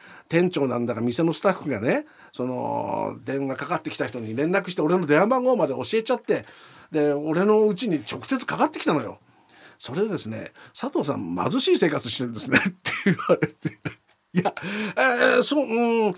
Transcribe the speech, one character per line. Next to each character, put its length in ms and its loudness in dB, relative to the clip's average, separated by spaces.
店 220 2
長 180 0
な 100 -2
ん 80 -2
だ 80 -2
か 80 -6
店 220 0
の 80 2
ス 80 2
タ 100 2
ッ 40 4
フ 160 -10
が 100 -2
ね、 260 0
そ 120 -6
の、 800 -4
電 240 -4
話 80 -4
か 120 -8
か 100 -2
っ 40 -6
て 80 -8
き 80 -10
た 100 -2
人 120 -10
に 160 -8
連 160 0
絡 180 0
し 60 -4
て、 60 -2
俺 160 4
の 80 0
電 140 6
話 80 4
番 160 2
号 120 4
ま 120 2
で 60 0
教 80 -6
え 100 2
ち 80 -2
ゃ 40 0
っ 60 -4
て、 240 -2
で、 220 2
俺 320 0
の 220 6
家 200 0
に 220 0
直 140 -6
接 220 -2
か 120 -6
か 80 2
っ 60 2
て 80 -10
き 60 -6
た 80 2
の 80 0
よ。 180 -10
そ 160 -10
れ 80 0
で 60 -2
で 80 -4
す 100 -4
ね、 240 -10
「佐 140 -6
藤 120 0
さ 100 -2
ん、 200 -6
貧 240 0
し 100 4
い 80 4
生 120 4
活 200 -2
し 80 2
て 80 -2
る 60 -6
ん 20 -10
で 60 -8
す 120 -4
ね」 80 6
<laughs> 80 0
っ 40 -4
て 200 -4
言 100 4
わ 120 4
れ 60 0
て。 320 -8
い 40 0
や、 160 0
え 440 4
ー、 40 6
そ 180 4
う、 40 2
う 440 2
ん、 80 -4